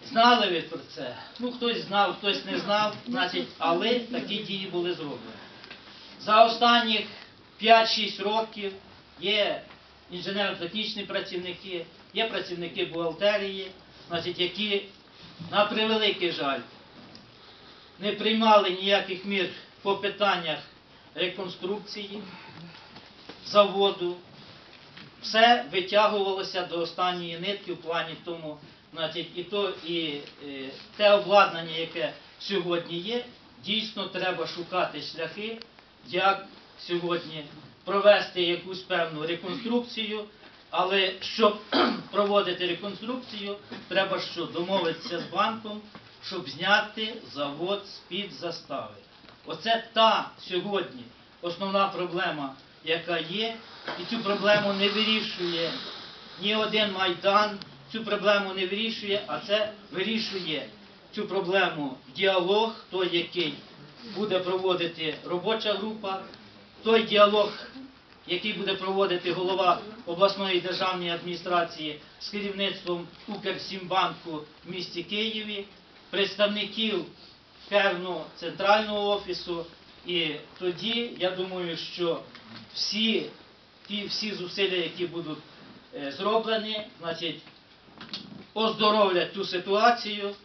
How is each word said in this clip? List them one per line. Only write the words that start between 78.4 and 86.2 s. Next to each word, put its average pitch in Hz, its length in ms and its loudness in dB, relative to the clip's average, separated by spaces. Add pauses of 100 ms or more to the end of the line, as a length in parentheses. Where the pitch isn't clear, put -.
офісу. 175 500 -6 (400)
І 165 300 -2 (240)
тоді, 220 600 -2
я 185 120 0
думаю, 180 460 -4
що 165 440 -4 (520)
всі 220 520 0 (640)
ті, 202 180 -6
всі 208 280 -6
зусилля, 185 420 -2
які 170 300 -2
будуть, 156 340 -8 (560)
е, 139 160 -8
зроблені, 214 760 -2 (120)